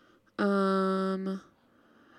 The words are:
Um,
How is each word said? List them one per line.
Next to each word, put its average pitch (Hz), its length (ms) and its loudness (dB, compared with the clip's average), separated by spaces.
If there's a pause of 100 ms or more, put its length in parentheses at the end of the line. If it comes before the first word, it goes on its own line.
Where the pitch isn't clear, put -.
(380)
Um, 190 1040 0 (800)